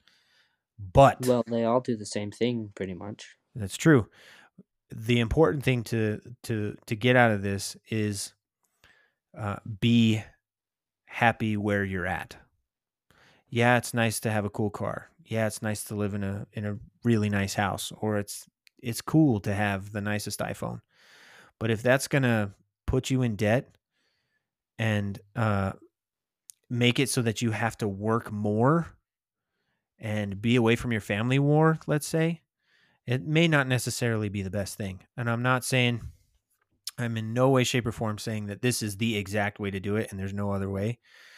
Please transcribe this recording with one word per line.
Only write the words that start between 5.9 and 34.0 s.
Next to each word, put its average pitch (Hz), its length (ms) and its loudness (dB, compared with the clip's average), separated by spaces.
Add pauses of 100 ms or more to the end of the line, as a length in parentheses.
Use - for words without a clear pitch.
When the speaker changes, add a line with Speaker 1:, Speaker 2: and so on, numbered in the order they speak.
Speaker 1:
to, 104 340 -4 (100)
to 120 80 -4
get 123 200 4
out 120 160 8
of 104 100 0
this 98 360 -4 (120)
is, 104 440 -4 (1040)
uh, 101 200 -6 (220)
be 113 440 4 (800)
happy 110 520 0
where 101 260 0
you're 95 240 -4
at. 85 300 -8 (1120)
Yeah, 120 280 4
it's - 160 -4
nice 113 280 0
to 113 100 -2
have 107 140 0
a 101 40 -2
cool 107 200 -2
car, - 420 -8 (180)
yeah, 113 180 0
it's - 140 -8
nice 107 240 -6
to 110 100 -8
live 101 180 -2
in 101 100 -4
a, 98 300 -6
in 107 120 -6
a 104 120 -4 (260)
really 110 260 2
nice 101 240 -2
house, - 480 -2
or 107 160 -2
it's, - 300 -8 (340)
it's 117 200 -6
cool 147 400 4
to 107 120 -4
have 101 380 -2
the 104 100 -6
nicest 104 380 -6
iPhone. - 420 -6 (800)
But 113 120 -2
if 107 100 -2
that's 127 260 4
gonna 117 460 2 (320)
put - 240 -2
you 131 120 2
in 117 140 0
debt 107 400 0 (1000)
and, 104 420 0 (160)
uh, 104 380 0 (960)
make 120 300 2
it 135 100 2
so - 120 0
that 113 200 0
you 117 100 0
have 110 260 -2
to 113 100 -2
work 107 440 -2
more 107 560 2 (1080)
and 104 440 -6
be 117 140 2
away 117 200 4
from 120 160 -4
your 110 100 -2
family 117 380 0
more, 156 480 4
let's 151 200 -2
say, 160 340 -2 (640)
it 131 180 -2
may 156 220 2
not 147 200 4
necessarily 117 600 0